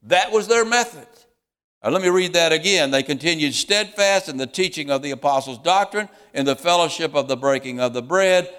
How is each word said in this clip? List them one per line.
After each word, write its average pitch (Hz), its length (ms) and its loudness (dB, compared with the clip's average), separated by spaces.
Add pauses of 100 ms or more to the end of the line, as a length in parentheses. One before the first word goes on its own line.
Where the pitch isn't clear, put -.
That 180 260 2
was 214 160 0
their 233 180 2
method. 226 420 -2 (760)
Uh, 107 80 0
let 185 120 0
me 180 60 2
read 180 260 0
that 165 180 4
again. 160 380 2
"They 135 120 2
continued 147 520 -2
steadfast 196 720 0
in 143 80 -10
the 131 100 -4
teaching 156 440 -4
of 135 120 0
the 143 100 -8
apostles' 131 460 -2
doctrine, 196 500 0 (260)
in 139 100 -2
the 135 120 0
fellowship 165 580 0
of 139 140 0
the 131 80 -2
breaking 131 440 -2
of 123 120 0
the 123 100 -6
bread 180 460 2 (100)